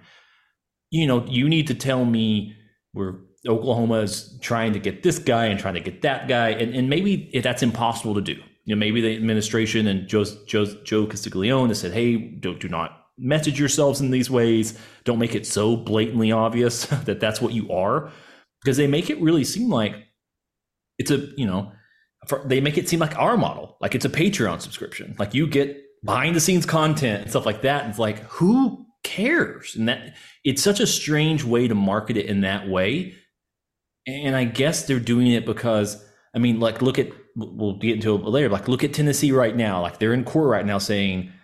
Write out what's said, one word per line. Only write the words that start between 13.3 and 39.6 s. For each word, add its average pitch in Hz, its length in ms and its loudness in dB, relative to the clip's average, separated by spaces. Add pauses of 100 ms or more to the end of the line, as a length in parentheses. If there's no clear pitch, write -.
yourselves 143 400 2
in 135 100 0
these 127 200 0
ways. 117 480 2 (260)
Don't 120 140 0
make 117 160 0
it 104 120 -4
so 107 300 2
blatantly 113 560 0
obvious 117 540 2
<laughs> 135 180 -4
that 98 160 -2
that's 110 200 -2
what 117 120 0
you 110 180 -4
are." 107 400 -2 (520)
Because 135 160 2
they 147 80 4
make 147 240 0
it 294 100 -6
really 160 240 4
seem 240 240 -2
like 113 260 2 (1040)
it's 131 120 -2
a, 139 80 4 (180)
you 131 100 -2
know, 98 240 -2 (560)
for, - 200 -4
they 131 140 2
make 147 180 0
it 165 100 -2
seem 170 100 2
like 156 200 -2
our 190 180 2
model, 85 440 -2
like 98 140 -2
it's 127 120 0
a 120 40 -4
Patreon 135 500 0
subscription. - 580 -12
Like 104 160 -4
you 151 120 2
get 139 300 0 (280)
behind 131 320 0
the 156 40 2
scenes 180 260 2
content 151 560 2
and - 80 -12
stuff 123 160 0
like 104 160 -2
that. 135 200 2
And 110 80 -8
it's 104 80 -8
like, 107 260 -2
who 226 600 2 (180)
cares? - 720 -2
And 113 140 -2
that, - 260 -6 (300)
it's 131 180 0
such 202 180 2
a 180 60 4
strange 151 580 0
way 120 240 2
to 113 60 0
market 104 420 0
it 101 100 0
in 101 160 0
that 98 260 -2
way. 101 460 0 (920)
And 135 300 -2
I 127 80 2
guess 131 420 0
they're 131 140 0
doing 120 280 2
it 117 160 2
because, 107 600 -2 (300)
I 113 40 -2
mean, 117 220 2
like, 113 220 0
look 127 160 2
at, 117 100 0 (280)
we'll 104 420 -4
get 110 180 0
into 107 180 2
it 92 100 0
later. 123 240 2
Like, 98 200 -2
look 127 160 0
at 147 100 -2
Tennessee 147 380 2
right 120 240 2
now. 104 260 0